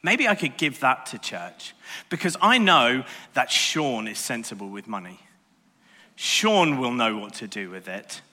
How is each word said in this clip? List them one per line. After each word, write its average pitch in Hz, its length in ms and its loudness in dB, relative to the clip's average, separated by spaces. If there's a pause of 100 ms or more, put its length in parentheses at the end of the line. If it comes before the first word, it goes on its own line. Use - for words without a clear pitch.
Maybe 233 260 2
I 208 60 6
could 156 220 -4
give 147 240 -2
that 127 260 2
to 117 120 -10
church, - 560 -12 (340)
because - 320 -4
I 226 160 6
know 131 480 6 (300)
that 131 160 0
Sean 127 560 0
is 107 120 -8
sensible 110 500 -6
with 98 180 -12
money. 90 320 -10 (960)
Sean 180 640 4
will 123 140 0
know 113 260 2
what 104 160 -10
to 110 140 -12
do 95 200 -8
with 92 200 -14
it. - 340 -12 (100)